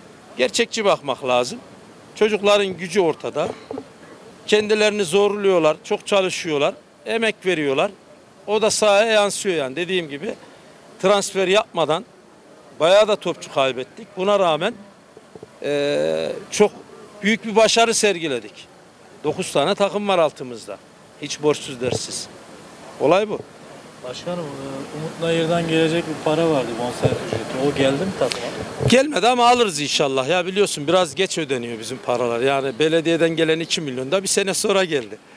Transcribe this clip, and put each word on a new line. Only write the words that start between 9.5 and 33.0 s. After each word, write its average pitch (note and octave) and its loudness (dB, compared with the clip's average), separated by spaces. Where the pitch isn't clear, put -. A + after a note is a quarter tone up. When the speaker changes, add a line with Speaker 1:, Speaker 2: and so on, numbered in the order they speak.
Speaker 1:
yani. C3 -4
Dediğim F3 -4
gibi C#3+ -8
transfer F#3+ 2
yapmadan F3+ 0
bayağı G3 6
da G#3 2
topçu - -8
kaybettik. C3+ -2
Buna G3+ 2
rağmen, F3 2
eee, D3 -2
çok G#3 4
büyük G#3+ 0
bir A3 -2
başarı A3+ 4
sergiledik. D#3+ -2
Dokuz D3+ -4
tane E3+ 2
takım G3+ -2
var F#3+ 2
altımızda. A#2+ -4
Hiç D3 -10
borçsuz C#3+ -2
dersiz. - -6
Olay F3+ 4
bu. D3+ -6
Speaker 2:
Başkanım, E3 -8
e, C#3 -10
Umut D#3 -8
Nayır'dan E3 0
gelecek D#3+ 2
bir D3+ -6
para D#3+ 2
vardı, C3+ 2
bonservis B2 -2
ücreti. C3 -2
O C#3+ 0
geldi C#3 2
mi G3 -4
takıma? B2+ -2
Speaker 1:
Gelmedi B3 4
ama A#3+ 4
alırız A3 2
inşallah. C3+ 0
Ya F3 0
biliyorsun F#3 0
biraz E3+ 2
geç F#3 -2
ödeniyor B2 -4
bizim A2+ -10
paralar. A#2+ -2
Yani C3+ 0
belediyeden D#3+ 2